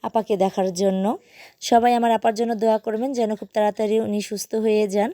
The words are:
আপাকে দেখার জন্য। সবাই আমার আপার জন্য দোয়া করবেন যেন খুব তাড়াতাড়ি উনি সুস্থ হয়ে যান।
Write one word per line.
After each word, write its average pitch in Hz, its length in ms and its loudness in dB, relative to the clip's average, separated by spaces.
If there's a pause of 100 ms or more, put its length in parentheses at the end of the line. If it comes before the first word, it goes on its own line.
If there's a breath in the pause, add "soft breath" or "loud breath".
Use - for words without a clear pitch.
আপাকে 214 340 -2
দেখার 190 360 0
জন্য। 190 320 0 (560 loud breath)
সবাই 240 320 4
আমার 233 180 2
আপার 226 240 2
জন্য 233 200 -2
দোয়া 220 240 2
করবেন 226 340 -4
যেন 233 220 0
খুব 208 160 -14
তাড়াতাড়ি 208 480 0
উনি 208 220 -2
সুস্থ - 340 -8
হয়ে 214 320 2
যান। 202 260 0